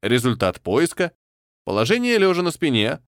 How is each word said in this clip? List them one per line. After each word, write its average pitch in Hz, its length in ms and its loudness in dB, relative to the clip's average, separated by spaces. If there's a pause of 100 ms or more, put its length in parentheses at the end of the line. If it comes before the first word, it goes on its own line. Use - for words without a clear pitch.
Результат 113 580 0
поиска: 160 540 -2 (500)
положение 220 540 0
лежа 185 240 2
на 175 100 -2
спине 127 480 0 (120)